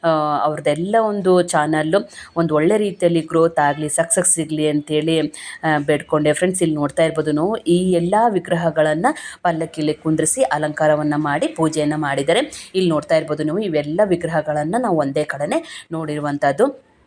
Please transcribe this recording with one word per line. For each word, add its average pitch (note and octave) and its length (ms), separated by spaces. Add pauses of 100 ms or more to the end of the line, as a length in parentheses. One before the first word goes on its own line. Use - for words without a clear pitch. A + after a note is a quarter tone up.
ಆ, E3+ 40 (340)
ಅವ್ರದ್ದೆಲ್ಲ D#3 580
ಒಂದು F#3+ 420
ಚಾನಲ್ಲು D#3 680 (260)
ಒಂದು E3 180
ಒಳ್ಳೆ E3 220
ರೀತಿಯಲ್ಲಿ F3+ 440
ಗ್ರೋತ್ E3 400
ಆಗಲಿ, D3 280
ಸಕ್ಸಸ್ E3+ 440
ಸಿಗಲಿ" D3+ 360
ಅಂತೇಳಿ, D3+ 600
ಆ, - 580
ಬೇಡ್ಕೊಂಡೆ D3+ 460
ಫ್ರೆಂಡ್ಸ್. F3+ 300
ಇಲ್ಲಿ E3 120
ನೋಡ್ತಾ D3 300
ಇರ್ಬೋದು D#3 280
ನಾವು, F3 240
ಈ F3+ 360
ಎಲ್ಲ F3 220 (140)
ವಿಗ್ರಹಗಳನ್ನ E3 760 (360)
ಪಲ್ಲಕ್ಕಿಯಲ್ಲಿ D#3+ 520
ಕುಂದ್ರಿಸಿ D#3 480
ಅಲಂಕಾರವನ್ನ D3+ 760
ಮಾಡಿ D3+ 320
ಪೂಜೆಯನ್ನ D3+ 480
ಮಾಡಿದ್ದಾರೆ. D3+ 760
ಇಲ್ಲಿ F#3 160
ನೋಡ್ತಾ D#3 260
ಇರ್ಬೋದು D3+ 260
ನೀವು, D#3 160
ಇವೆಲ್ಲ D#3+ 460
ವಿಗ್ರಹಗಳನ್ನ D#3+ 760
ನಾವು G3+ 200
ಒಂದೇ D3 260
ಕಡೆನೇ F3 400 (280)
ನೋಡಿರುವಂಥದ್ದು. D3+ 1000 (120)